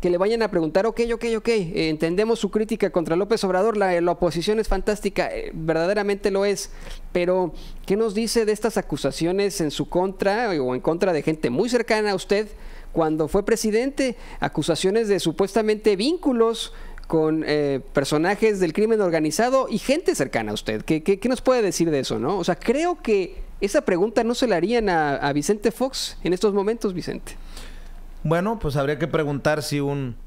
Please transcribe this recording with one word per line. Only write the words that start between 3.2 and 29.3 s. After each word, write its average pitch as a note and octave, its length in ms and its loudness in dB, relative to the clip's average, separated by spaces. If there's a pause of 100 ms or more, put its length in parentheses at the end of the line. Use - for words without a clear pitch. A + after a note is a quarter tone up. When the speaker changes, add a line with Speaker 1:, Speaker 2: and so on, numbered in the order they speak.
Speaker 1:
Obrador, G3 320 2
la, F#3 240 2
la F3 100 2
oposición E3+ 480 0
es G#3 80 0
fantástica", F#3+ 680 -2
eh, - 200 -8
verdaderamente G3 760 0
lo G3 140 2
es, G3+ 280 -2 (420)
pero F3+ 400 0 (320)
¿qué F#3+ 100 2
nos A3 180 2
dice A3+ 320 2
de G#3+ 60 2
estas G#3+ 260 0
acusaciones F3 840 0
en D3+ 100 0
su C#3 160 -4
contra G3 600 0
o B2+ 260 0
en B2+ 60 -2
contra F3 320 2
de C#3+ 80 0
gente D#3+ 280 0
muy E3+ 200 0
cercana A3 420 2
a G3 40 0
usted G#3 340 0 (420)
cuando D#3 380 2
fue G3+ 160 2
presidente? A#3 720 0 (240)
Acusaciones F#3+ 680 0
de G3 140 2
supuestamente G#3 760 2
vínculos A#3 760 0 (340)
con, D#3 400 2
eh, C#3+ 320 2 (140)
personajes F#3 680 2
del E3+ 140 2
crimen G#3+ 260 4
organizado G3 680 2
y A3+ 80 -2
gente D#4 380 0
cercana A#2+ 360 -2
a G#2 40 -2
usted. G#2+ 280 -4
¿Qué, D#3 180 0
qué, F#3+ 180 2
qué A#3+ 100 0
nos B3+ 120 -2
puede B3+ 200 4
decir E3+ 300 2
de D3 80 2
eso, A#2 200 -2
no? D#3+ 200 -2
O F3 40 -4
sea, F3 120 0
creo D#4+ 460 0
que G3 400 0 (200)
esa A3+ 220 0
pregunta G#3 420 2
no A#3 100 0
se B3 120 0
la G3 100 4
harían G#3+ 320 2
a, D#3 260 2
a C#3+ 160 0
Vicente G3+ 400 0
Fox - 520 -4
en E3 100 2
estos G3 200 2
momentos, G3+ 400 0
Vicente. - 440 -8 (880)
Speaker 2:
Bueno, F3+ 320 0
pues D3 200 -2
habría C#3+ 200 0
que E3 100 -2
preguntar D3+ 560 0